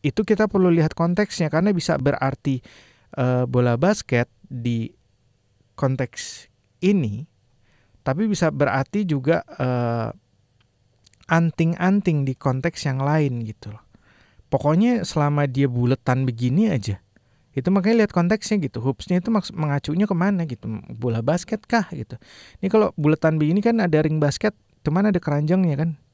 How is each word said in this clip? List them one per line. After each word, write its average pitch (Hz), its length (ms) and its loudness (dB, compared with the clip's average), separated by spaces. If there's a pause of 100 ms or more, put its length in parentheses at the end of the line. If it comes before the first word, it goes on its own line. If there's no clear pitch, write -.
itu 156 240 -2
kita 214 240 2
perlu 185 240 4
lihat 160 240 2
konteksnya 175 560 0
karena 180 240 2
bisa 156 240 0
berarti, 135 640 -2 (560)
eh, 127 240 2
bola 123 320 2
basket 135 560 0 (160)
di 117 400 -4 (880)
konteks - 720 -4 (320)
ini, 156 480 0 (720)
tapi 147 240 -2
bisa 190 240 0
berarti 143 560 0
juga, 156 400 0 (160)
eh, 120 480 -2 (1200)
anting-anting 165 960 0
di 135 80 -2
konteks 135 560 -4
yang 135 160 -2
lain 143 400 0
gitu 107 320 -14
loh. - 80 -20 (640)
Pokoknya 185 560 2
selama 147 400 0
dia 135 240 0
buletan 123 560 0
begini 127 480 0
aja, 104 320 -4 (480)
itu 135 160 -2
makanya 202 400 2
lihat - 80 -4
konteksnya 208 400 0
gitu. 139 240 -4
Hoopsnya 139 400 -2
itu 175 80 -6
maks-, 220 240 -2
mengacunya 156 560 -2
kemana 180 400 0
gitu. 123 160 -10 (320)
Bola 117 240 -2
basket 165 480 -2
kah 226 240 0
gitu. 120 240 -12 (480)
Ini 190 80 0
kalau 214 240 2
buletan 156 400 2
begini 156 240 2
kan 226 240 2
ada 156 160 4
ring 156 160 0
basket, 151 400 0 (240)
cuman 190 320 0
ada 180 80 0
keranjangnya 156 560 0
kan. 156 240 -4 (140)